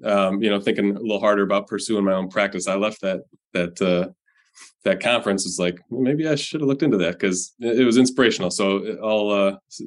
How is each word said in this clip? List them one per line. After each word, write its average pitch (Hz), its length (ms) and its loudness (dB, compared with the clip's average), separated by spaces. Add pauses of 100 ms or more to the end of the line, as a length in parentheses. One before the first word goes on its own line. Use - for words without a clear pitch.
um, 101 380 2
you 107 80 2
know, 101 100 0
thinking 101 340 0
a 101 60 -10
little 107 200 -2
harder 104 220 2
about 98 240 0
pursuing 104 380 -2
my 95 80 2
own 95 160 -2
practice. 98 380 -2
I 95 80 -2
left 107 260 -2
that, 95 200 -4 (340)
that, 87 260 -4
uh, 92 280 2 (760)
that 95 160 0
conference. 110 460 0
It's 90 120 -6
like, 90 300 -2
"Well, 123 140 -4
maybe 147 260 0
I 151 60 2
should 151 260 -4
have 139 80 0
looked 135 140 0
into 123 160 4
that," 87 200 0
'cause 92 420 -2
it, 117 200 0
it 131 40 6
was 117 120 4
inspirational. 123 540 2
So, 98 280 0
uh, 104 280 -8
I'll, 104 240 0
uh, 98 260 2 (120)
s-, - 180 -18